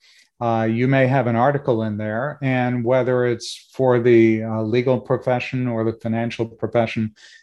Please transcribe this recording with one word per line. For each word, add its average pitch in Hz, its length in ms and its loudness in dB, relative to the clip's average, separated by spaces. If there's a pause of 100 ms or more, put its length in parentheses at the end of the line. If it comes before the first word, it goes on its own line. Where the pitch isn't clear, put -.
(400)
uh, 113 300 0
you 117 180 0
may 135 200 4
have 127 180 2
an 117 100 0
article 127 460 0
in 107 160 -6
there, 113 460 -6
and 123 400 -2
whether 123 420 0
it's - 480 -6
for 127 260 2
the, 113 440 4
uh, 110 180 -4
legal 123 400 0
profession 127 640 -2
or 113 160 -2
the 113 100 -2
financial 113 520 -4
profession, 113 720 -2 (280)